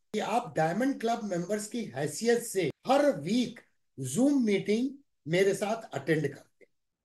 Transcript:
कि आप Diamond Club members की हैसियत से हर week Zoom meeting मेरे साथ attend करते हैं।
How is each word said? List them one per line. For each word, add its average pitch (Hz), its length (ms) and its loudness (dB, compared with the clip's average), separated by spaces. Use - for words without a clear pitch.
कि 214 60 -2
आप 202 380 -2
Diamond 196 440 0
Club 233 240 -2
members 196 420 -4
की 240 160 -6
हैसियत 233 500 0
से 175 240 -2
हर 285 240 6
week 208 380 -2
Zoom 240 460 2
meeting 208 460 2
मेरे 185 280 4
साथ 214 380 -4
attend 156 300 0
करते - 400 -10
हैं। - 80 -20